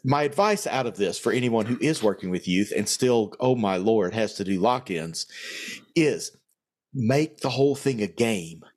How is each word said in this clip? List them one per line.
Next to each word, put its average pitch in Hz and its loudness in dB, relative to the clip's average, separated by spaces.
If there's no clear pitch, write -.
My 139 2
advice 202 2
out 127 -2
of 107 -6
this 95 0
for 117 0
anyone 113 2
who 120 -2
is 151 0
working 98 0
with 90 -4
youth 92 2
and 101 0
still, 117 2
oh 127 2
my 101 0
Lord, 98 2
has 110 -2
to 101 -6
do 95 0
lock-ins 92 -2
is 147 0
make 139 0
the 139 -2
whole 139 2
thing 135 -2
a 104 0
game 90 -4